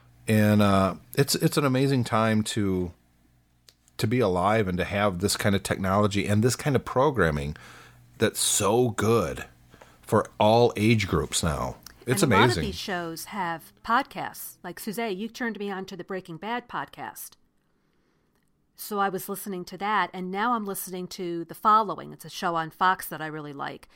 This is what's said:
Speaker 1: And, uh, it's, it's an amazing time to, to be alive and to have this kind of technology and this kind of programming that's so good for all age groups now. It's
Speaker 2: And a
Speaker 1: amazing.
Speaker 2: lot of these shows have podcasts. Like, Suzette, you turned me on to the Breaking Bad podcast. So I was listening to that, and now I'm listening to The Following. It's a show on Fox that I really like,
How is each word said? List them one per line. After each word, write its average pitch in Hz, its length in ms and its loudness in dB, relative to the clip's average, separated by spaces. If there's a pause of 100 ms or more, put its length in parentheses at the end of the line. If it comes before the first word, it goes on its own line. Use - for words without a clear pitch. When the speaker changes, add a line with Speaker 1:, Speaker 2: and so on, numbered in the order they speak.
(280)
Speaker 1:
And, 107 340 6
uh, 98 320 4 (200)
it's, 139 200 2
it's - 220 0
an 151 100 0
amazing 131 380 2
time 110 400 2
to, 92 480 -2 (1040)
to - 80 -2
be 123 140 2
alive 98 480 2
and 90 100 -2
to 87 60 0
have 98 360 0
this 98 160 0
kind 101 180 2
of 95 80 0
technology 98 640 0
and 104 160 2
this 123 140 2
kind 147 200 -2
of - 80 -2
programming 82 720 0 (600)
that's - 220 0
so 113 500 2
good 104 540 0 (560)
for - 260 2 (120)
all 113 380 6
age 107 320 4
groups 71 340 0
now. 64 340 -2 (300)
It's 127 160 0
Speaker 2:
And 135 100 4
a 92 40 6
Speaker 1:
amazing. 110 120 6
Speaker 2:
lot 110 100 0
of 78 40 -2
these 76 120 -6
shows 170 520 -8
have 170 460 -6 (120)
podcasts. 226 760 -4
Like, 175 180 -12
Suzette, 214 360 -6
you 214 120 -8
turned 226 300 -6
me 202 120 -6
on 190 160 -8
to 190 100 -14
the 170 80 -10
Breaking 185 340 -10
Bad 240 300 -8
podcast. - 640 -12 (1400)
So - 220 -8
I 196 100 2
was 185 200 -8
listening 190 380 -8
to 185 120 -14
that, 196 340 0
and 185 180 -8
now 214 240 -2
I'm 214 120 -4
listening 185 420 -8
to 170 360 -8
The 165 100 -16
Following. 185 580 2
It's 147 120 -20
a 160 60 -16
show 175 260 -2
on 160 140 -2
Fox 185 360 2
that 156 160 -10
I 156 40 -6
really 151 260 -10
like, 143 440 -10